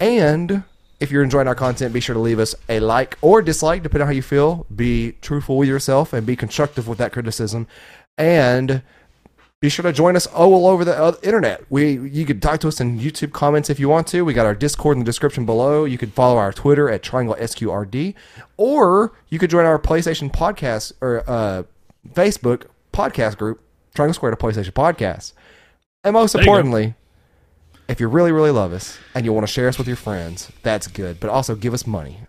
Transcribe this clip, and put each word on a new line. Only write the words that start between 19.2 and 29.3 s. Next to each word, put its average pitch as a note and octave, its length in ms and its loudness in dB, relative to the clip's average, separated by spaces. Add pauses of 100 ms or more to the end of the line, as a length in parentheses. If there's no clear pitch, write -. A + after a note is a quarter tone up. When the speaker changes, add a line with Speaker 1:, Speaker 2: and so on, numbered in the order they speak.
Speaker 1:
you D#3+ 100 -4
could F3 100 0
join E3+ 160 4
our D#3+ 140 4
PlayStation E3 520 -2
podcast D3 680 -4
or, A#2+ 280 -2
uh, G#2 360 -4 (480)
Facebook C3 540 0 (260)
podcast A#2 440 -2
group, G#2+ 240 -6 (360)
Triangle D3+ 180 2
Square B2+ 160 -2
to A2 60 -2
PlayStation G#2+ 340 -4
Podcast. B2+ 640 -2 (720)
And G3+ 100 2
most A3+ 200 4
Speaker 2:
There - 80 2
you - 40 8
go. G3+ 60 8
Speaker 1:
importantly, A#2+ 420 2 (920)
if A#2+ 100 -4
you A#2 80 -2
really, E3 240 4
really D#3 220 2
love G2 200 0
us - 240 -12 (200)
and B2+ 80 -2
you A2+ 80 0